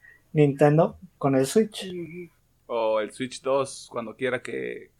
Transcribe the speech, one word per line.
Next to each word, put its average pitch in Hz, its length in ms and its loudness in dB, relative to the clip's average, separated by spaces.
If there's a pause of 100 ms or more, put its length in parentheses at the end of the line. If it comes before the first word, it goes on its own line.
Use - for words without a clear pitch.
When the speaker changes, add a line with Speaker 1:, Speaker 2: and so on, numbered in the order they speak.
(320)
Speaker 1:
Nintendo 151 640 4 (200)
con 135 160 0
el 131 120 2
Switch. 214 420 0
Speaker 2:
Ujú. 175 420 -12 (360)
Speaker 3:
O 110 340 0
el 104 100 -4
Switch - 320 -10
dos, 135 480 -4
cuando 110 260 -10
quiera 127 260 -4
que, 120 580 -10